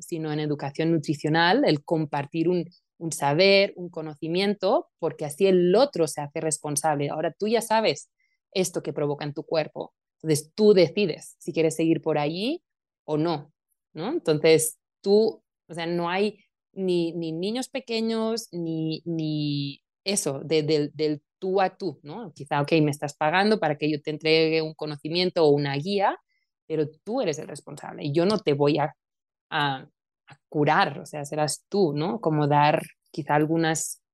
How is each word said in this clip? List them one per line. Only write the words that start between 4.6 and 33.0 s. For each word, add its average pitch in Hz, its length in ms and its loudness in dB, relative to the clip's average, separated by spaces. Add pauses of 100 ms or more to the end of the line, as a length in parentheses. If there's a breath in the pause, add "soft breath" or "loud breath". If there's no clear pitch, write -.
porque 156 260 -4
así 147 220 0
el 180 300 6
otro 196 320 2
se - 120 -8
hace 143 200 -8
responsable. 151 680 -2
Ahora 160 240 -4
tú - 140 -6
ya 220 160 0
sabes 220 480 0 (420)
esto 180 300 -2
que 156 100 -6
provoca 147 320 -4
en 147 80 -6
tu 151 120 -10
cuerpo. - 500 -6 (280)
Entonces, 156 320 -2
tú 208 200 6
decides 175 640 2
si - 140 -10
quieres 156 240 0
seguir 165 260 2
por 156 160 0
allí 185 440 -2 (420)
o 151 120 -4
no, 151 360 -2 (400)
¿no? 175 180 -8
Entonces, 160 680 2 (220)
tú, 208 420 2 (260)
o 170 60 -16
sea, 165 120 -6
no 170 240 -2
hay 202 340 -2 (280)
ni, 175 400 0
ni 165 200 -6
niños 208 360 -4
pequeños, 226 840 -4
ni, 160 520 -4
ni 151 800 -4 (220)
eso, 175 360 -4
de, 156 240 0
del, 147 300 0
del 151 280 -2 (160)
tú 190 220 0
a 185 160 0
tú, 165 260 -8
¿no? 165 320 -14
Quizá, 143 260 -2
ok, 143 120 0 (100)
me 151 80 2
estás 143 240 -6
pagando 185 460 2
para 151 180 0
que 151 120 -2
yo 147 120 -4
te - 80 -8
entregue 160 520 2
un 156 120 -6
conocimiento 165 720 -2
o 147 60 8
una 143 260 2
guía, 196 420 -2 (480)
pero 156 220 -2 (160)
tú 233 160 -6
eres 160 180 -2
el - 100 -12
responsable - 560 -14
y 151 80 -4
yo 170 140 2
no 208 120 2
te - 140 0
voy 147 260 2
a, 147 160 -2 (560)
a, 143 360 -2 (400)
a - 120 -20 (100)
curar, 151 520 2
o 147 60 -16
sea, 147 180 -10
serás 151 440 -4
tú, 180 280 2
¿no? 196 240 -2
Como 151 260 0
dar 147 360 4 (280)